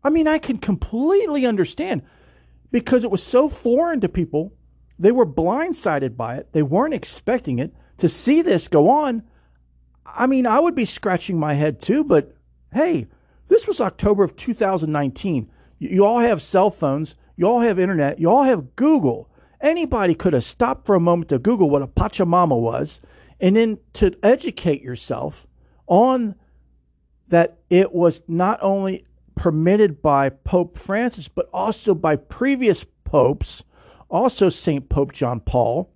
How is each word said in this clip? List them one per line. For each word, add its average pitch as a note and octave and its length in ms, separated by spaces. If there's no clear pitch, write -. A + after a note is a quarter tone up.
I C#4+ 60
mean, D#4 180
I D#4 100
can C4 200
completely D4 880
understand A#3 560
because A#3+ 320
it A#3 80
was F#3+ 120
so C#4 260
foreign C#4+ 520
to F#3 80
people. E3 440
They G3 140
were A#3+ 140
blindsided E3 920
by A#2 200
it. - 160
They D3+ 100
weren't G3 320
expecting - 640
it. C#3 160
To F3 100
see D4 320
this A3 280
go D#3 200
on, C4 340
I A#3 100
mean, C4 200
I A3+ 140
would E4+ 140
be B3+ 100
scratching F3+ 540
my D3 160
head D3 260
too, D4 240
but E3+ 300
hey, C4 340
this G#4+ 180
was - 140
October G3+ 440
of - 120
two - 180
thousand F3 380
nineteen. C#3+ 580
Y-, - 100
you F#3+ 140
all A#3 140
have A#3 240
cell G3 280
phones. D3+ 440
You F3 100
all A#3 140
have A3 180
internet. E3+ 400
You E3 120
all C4+ 140
have G3 320
Google. A#3 520
Anybody B3+ 540
could F3+ 180
have B2 120
stopped - 420
for G#3 80
a F3 60
moment E3+ 300
to C3+ 80
Google F#3 320
what C#3+ 120
a C3 40
Pachamama E3+ 720
was B2 420
and F#3+ 160
then A3 220
to F#3+ 280
educate G#3+ 600
yourself B2+ 640
on A#3 480
that E3+ 300
it F3+ 240
was F3 320
not F3+ 360
only G3 420
permitted E3+ 680
by C#3 260
Pope F3 500
Francis, G#3 500
but - 240
also G3+ 420
by D#3 220
previous B3+ 680
popes, - 580
also G3+ 380
Saint C#3+ 400
Pope C#3 240
John A#2+ 280
Paul B2 560